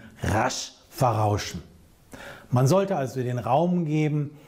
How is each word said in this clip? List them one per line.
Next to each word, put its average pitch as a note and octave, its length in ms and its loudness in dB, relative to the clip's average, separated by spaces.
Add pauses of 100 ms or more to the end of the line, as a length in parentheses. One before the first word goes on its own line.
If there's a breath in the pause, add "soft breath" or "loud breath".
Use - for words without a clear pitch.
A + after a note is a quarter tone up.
(240 loud breath)
rasch - 480 0 (180)
verrauschen. G#2+ 720 0 (920 loud breath)
Man B2+ 140 4
sollte F#3+ 300 2
also C3 260 -4
den B2 160 -4
Raum E3 480 2
geben, D3+ 460 0 (160 loud breath)